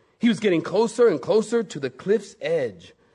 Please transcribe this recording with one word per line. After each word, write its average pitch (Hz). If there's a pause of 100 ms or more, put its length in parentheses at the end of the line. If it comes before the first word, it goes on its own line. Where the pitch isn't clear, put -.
(200)
He 233
was 185
getting 175
closer 226
and 165
closer 220
to -
the 135
cliff's -
edge. 127 (220)